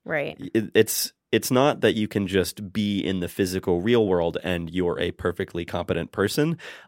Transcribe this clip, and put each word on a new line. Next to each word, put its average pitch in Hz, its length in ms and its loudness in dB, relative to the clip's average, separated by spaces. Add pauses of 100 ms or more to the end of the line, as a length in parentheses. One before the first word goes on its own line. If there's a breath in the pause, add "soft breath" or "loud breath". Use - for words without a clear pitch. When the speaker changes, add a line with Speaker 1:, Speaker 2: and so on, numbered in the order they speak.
Speaker 1:
Right. 147 320 -6 (160)
Speaker 2:
It, 110 200 0
it's, - 380 2 (220)
it's 110 180 2
not 127 300 4
that 107 140 4
you 107 120 -2
can 101 180 -2
just 92 460 -2
be 104 300 0
in 95 180 -2
the 87 80 -4
physical 92 540 0
real 113 260 4
world 85 380 0
and 87 240 -2
you're 87 280 0
a 85 140 -2
perfectly 87 540 -4
competent 85 480 -4
person. 147 440 0 (300 loud breath)